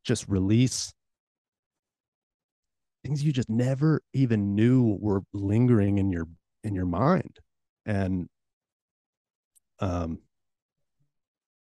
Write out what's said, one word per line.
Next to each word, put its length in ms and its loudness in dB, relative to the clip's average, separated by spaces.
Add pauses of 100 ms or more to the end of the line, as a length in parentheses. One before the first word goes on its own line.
just 240 -2
release 640 0 (2000)
things 220 -4
you 80 2
just 160 -2
never 540 0 (100)
even 420 0
knew 460 4
were 220 0 (100)
lingering 640 2
in 160 0
your, 160 -6 (340)
in 120 -6
your 120 -4
mind. 520 0 (480)
And, 420 -4 (1500)
um, 400 -4 (1500)